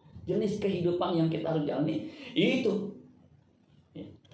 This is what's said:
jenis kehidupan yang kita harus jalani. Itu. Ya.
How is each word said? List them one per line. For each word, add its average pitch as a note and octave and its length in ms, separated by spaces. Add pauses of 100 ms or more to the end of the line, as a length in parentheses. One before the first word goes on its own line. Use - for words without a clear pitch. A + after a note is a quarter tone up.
(260)
jenis G#3 320
kehidupan F3 640
yang E3 80
kita D#3+ 240
harus D3+ 160
jalani. - 400 (240)
Itu. G3+ 640 (960)
Ya. - 160 (240)